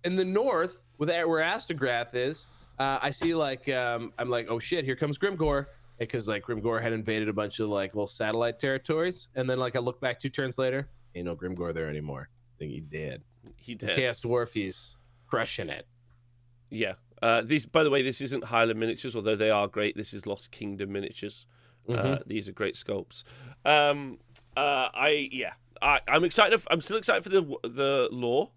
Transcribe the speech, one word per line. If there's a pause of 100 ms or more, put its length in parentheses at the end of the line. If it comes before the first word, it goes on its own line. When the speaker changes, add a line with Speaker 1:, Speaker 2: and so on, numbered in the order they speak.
Speaker 1:
in
the
north, (160)
with
A-,
where
Astagrath
is, (320)
uh,
I
see,
like,
um,
I'm
like,
"Oh
shit,
here
comes
Grimgor." (400)
Because,
like,
Grimgor
had
invaded
a
bunch
of,
like,
little
satellite
territories,
and
then,
like,
I
look
back
two
turns
later, (280)
ain't
no
Grimgor
there
anymore.
I
think
he
did. (360)
Speaker 2:
He
Speaker 1:
The
Speaker 2:
did.
Speaker 1:
Chaos
Dwarf,
he's (320)
crushing
it. (840)
Speaker 2:
Yeah. (280)
Uh,
these,
by
the
way,
this
isn't
Highland
miniatures,
although
they
are
great.
This
is
Lost
Kingdom
miniatures. (420)
Uh,
Speaker 1:
Mm-hmm.
Speaker 2:
these
are
great
sculpts. (420)
Um, (360)
uh,
I,
yeah, (280)
I,
I'm
excited.
f-,
I'm
still
excited
for
the
w-,
the
lore.